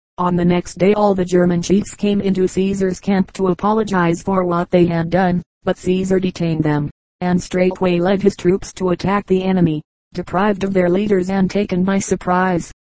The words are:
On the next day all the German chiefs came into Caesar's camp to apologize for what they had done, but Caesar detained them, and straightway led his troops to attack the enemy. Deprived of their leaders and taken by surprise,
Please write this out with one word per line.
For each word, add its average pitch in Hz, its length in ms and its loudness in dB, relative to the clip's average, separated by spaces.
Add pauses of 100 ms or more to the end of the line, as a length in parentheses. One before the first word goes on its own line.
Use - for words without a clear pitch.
(180)
On 180 160 -2
the 175 100 0
next 175 300 0
day 185 200 2
all 208 200 2
the 190 100 -2
German 175 380 2
chiefs 196 320 0
came 202 260 0
into 190 280 2
Caesar's 190 500 -2
camp 190 360 0
to 190 140 0
apologize 196 760 0
for 185 200 0
what 175 280 -2
they 175 140 4
had 165 220 -2
done, 180 320 0 (220)
but 180 160 -2
Caesar 185 400 0
detained 170 460 -2
them, 147 260 0 (300)
and 180 200 0
straightway 180 600 0
led 190 200 0
his 202 140 0
troops - 380 -2
to 180 180 -4
attack 190 360 0
the 185 180 0
enemy. 175 380 0 (320)
Deprived 196 500 -2
of 196 100 -4
their 180 160 2
leaders 190 400 0
and 190 180 0
taken 190 360 -2
by 196 160 0
surprise, 185 720 -2 (120)